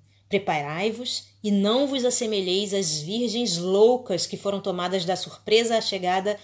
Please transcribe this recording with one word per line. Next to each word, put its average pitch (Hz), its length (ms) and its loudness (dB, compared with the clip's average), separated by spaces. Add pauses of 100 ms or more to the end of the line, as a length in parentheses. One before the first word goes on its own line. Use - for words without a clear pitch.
(280)
preparai-vos 196 960 -2 (180)
e 208 80 0
não 208 360 4
vos 262 180 -2
assemelheis 202 720 0
às 165 240 -2
virgens 214 580 -2
loucas 202 680 2
que 190 100 -8
foram 196 240 -4
tomadas 180 440 -2
da 185 120 0
surpresa 226 640 0
à - 20 2
chegada 190 640 -2